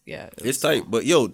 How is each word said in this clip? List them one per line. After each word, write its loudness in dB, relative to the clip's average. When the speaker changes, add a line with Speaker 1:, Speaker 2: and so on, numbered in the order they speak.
Speaker 1:
yeah, -14
it -20
Speaker 2:
It's -10
Speaker 1:
was -2
Speaker 2:
tight. 2
Speaker 1:
small. -14
Speaker 2:
But, -2
yo, 4